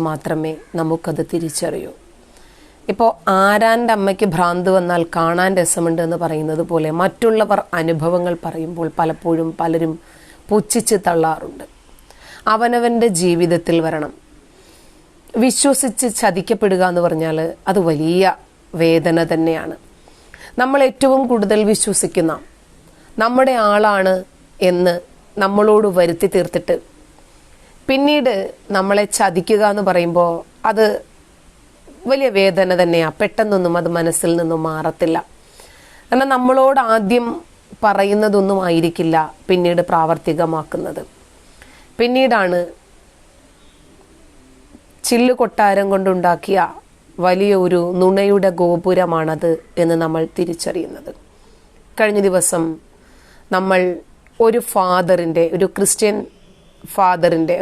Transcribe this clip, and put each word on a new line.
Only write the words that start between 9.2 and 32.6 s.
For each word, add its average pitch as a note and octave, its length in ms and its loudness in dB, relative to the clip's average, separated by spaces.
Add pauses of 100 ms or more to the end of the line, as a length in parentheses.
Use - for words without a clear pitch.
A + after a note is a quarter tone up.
പലരും E3 340 -2 (560)
പുച്ഛിച്ച് G#3+ 560 0
തള്ളാറുണ്ട്. D#3+ 600 -2 (880)
അവനവൻ്റെ A#3 540 2 (120)
ജീവിതത്തിൽ E3+ 640 0
വരണം. D#3 280 -6 (1300)
വിശ്വസിച്ച് C4 640 0 (120)
ചതിക്കപ്പെടുക G3 640 0 (100)
എന്ന് F3 140 0
പറഞ്ഞാൽ D#3+ 320 -2 (320)
അത് G3 180 2
വലിയ E3 440 2 (420)
വേദന E3 580 2
തന്നെയാണ്. D#3+ 440 -2 (840)
നമ്മൾ C4+ 260 2
ഏറ്റവും C4+ 420 2
കൂടുതൽ G#3+ 320 2 (100)
വിശ്വസിക്കുന്ന F3 600 -2 (880)
നമ്മുടെ B3+ 300 2 (160)
ആളാണ് G3+ 440 2 (560)
എന്ന് F3+ 240 2 (420)
നമ്മളോട് G#3 520 4 (100)
വരുത്തി F3 360 2
തീർത്തിട്ട് F3 420 0 (1120)
പിന്നീട് C4+ 460 2 (440)
നമ്മളെ G3+ 280 0 (120)
ചതിക്കുക G3 440 0 (120)
എന്ന് G3+ 160 -2
പറയുമ്പോൾ F3 420 2 (380)
അത് A3 140 2 (1200)
വലിയ C4+ 280 2
വേദന F#3+ 440 2